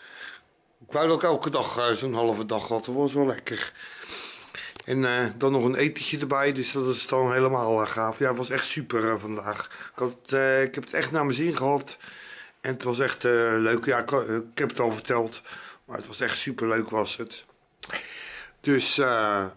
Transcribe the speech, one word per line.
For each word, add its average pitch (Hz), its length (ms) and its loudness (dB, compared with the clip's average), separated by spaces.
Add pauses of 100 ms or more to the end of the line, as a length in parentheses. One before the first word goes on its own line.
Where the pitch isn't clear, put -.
(840)
Ik - 60 -20
wou 151 160 2
dat 160 100 6
ik 165 60 -2
elke 160 260 2
dag, 131 280 -2
eh, 120 140 4
zo'n 120 220 0
halve 113 320 2
dag 107 220 -2
had. 113 180 -2
Dat 127 100 -4
was 139 180 2
wel 143 120 4
lekker. 113 480 -4 (1120)
En, 131 200 2
eh, 123 200 2 (120)
dan 135 140 2
nog 135 120 4
een 123 120 4
etentje 147 440 0
erbij. 139 340 2
Dus 131 180 -2
dat 131 160 0
is 127 200 -2
dan 131 260 2
helemaal, 123 480 4
eh, 107 60 2
gaaf. 110 320 -2
Ja, 139 80 2
het 123 100 0
was 123 120 -4
echt 127 160 -2
super, 113 440 -2
eh, 113 60 2
vandaag. 104 500 -6
Ik - 340 -14
had, 123 340 -4
eh, 135 280 4
ik 131 140 0
heb 135 80 -6
het - 100 -16
echt 139 180 0
naar 156 140 2
mijn 131 100 2
zin 156 220 0
gehad. 135 400 0 (640)
En 131 120 -2
het 120 100 -10
was 120 160 0
echt, 131 260 0
eh, 123 60 6 (260)
leuk. 113 280 2
Ja, 123 140 4
ik, 117 120 -4
ik 113 460 -2
heb 139 120 0
het - 100 -6
al 120 120 2
verteld. 113 500 -2 (440)
Maar - 120 -10
het 107 100 -10
was 107 120 -10
echt 123 180 0
super 120 300 -2
leuk, 110 220 2
was 107 280 0
het. - 280 -12 (1160)
Dus, 139 360 4
eh, 110 480 2 (120)